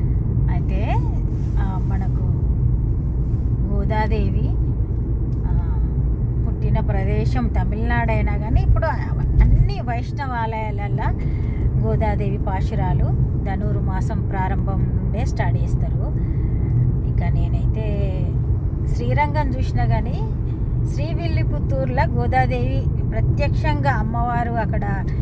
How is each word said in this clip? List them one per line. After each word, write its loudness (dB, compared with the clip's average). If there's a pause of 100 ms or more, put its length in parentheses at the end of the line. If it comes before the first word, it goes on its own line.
(500)
అయితే, 0 (680)
ఆ, 0
మనకు 0 (1500)
గోదాదేవి, 2 (1000)
ఆ, 0 (720)
పుట్టిన 0
ప్రదేశం 0
తమిళనాడు 0
అయినా 0
కానీ, 2
ఇప్పుడు 2 (560)
అన్ని 4
వైష్ణవాలయాలల్లో -4 (760)
గోదాదేవి 0
పాశురాలు 0 (400)
ధనురు 0
మాసం -2
ప్రారంభం 0
నుండే -2
స్టార్ట్ 0
చేస్తారు. 0 (960)
ఇక 0
నేనైతే 0 (1080)
శ్రీరంగం 0
చూసినా 0
కానీ, 0 (720)
శ్రీవిల్లిపుత్తూరులో 0
గోదాదేవి 0
ప్రత్యక్షంగా 0
అమ్మవారు -2
అక్కడ -2 (160)